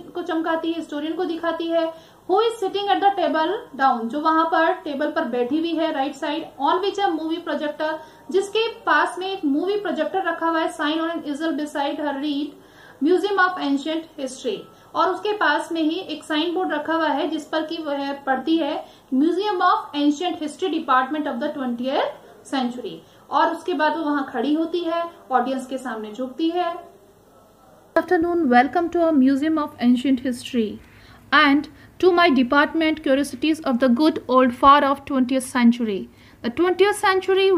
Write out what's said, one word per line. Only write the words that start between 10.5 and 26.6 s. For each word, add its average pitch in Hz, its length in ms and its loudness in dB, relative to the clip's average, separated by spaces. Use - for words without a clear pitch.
है, 330 180 -2
sign 320 240 -2
on 330 140 -2
an - 160 -8
easel 302 300 -4
beside 294 440 -4
her 277 140 -2
read, 294 340 -4
Museum 370 420 2
of 359 140 -2
Ancient 311 520 -4
History, 254 360 -6
और 339 140 2
उसके 415 280 -2
पास 311 340 0
में 330 100 -2
ही 320 180 0
एक 311 240 -10
साइन 320 320 -2
बोर्ड 359 180 -2
रखा 302 220 -2
हुआ 320 120 0
है 294 220 0
जिस 302 160 -6
पर 311 200 -4
कि 330 180 -8
वह 277 300 -4
पढ़ती 269 320 0
है, 302 280 -4
Museum 349 460 2
of 427 320 -2
Ancient 302 400 0
History, 302 320 -4
Department 277 580 -2
of 233 100 -6
the 294 140 -4
twentieth 262 640 -4
Century। 240 420 -4
और 330 220 2
उसके 330 220 -6
बाद 302 240 0
वो 330 60 -4
वहां 294 200 -2
खड़ी 269 300 -2
होती 330 260 0
है, 339 240 -2
ऑडियंस 254 360 0
के 269 100 -6
सामने 220 360 -10
झुकती 262 360 -4
है। 349 240 -2